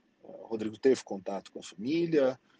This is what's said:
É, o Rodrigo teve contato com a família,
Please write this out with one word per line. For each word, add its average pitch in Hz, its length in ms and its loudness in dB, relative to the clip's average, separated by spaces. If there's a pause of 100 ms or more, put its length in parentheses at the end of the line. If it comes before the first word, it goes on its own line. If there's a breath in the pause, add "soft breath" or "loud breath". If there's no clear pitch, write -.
(240)
É, - 40 -20
o - 200 -16
Rodrigo 107 300 -6
teve 131 260 4
contato 98 480 -8
com - 80 -12
a 80 40 -14
família, 139 760 0 (200 soft breath)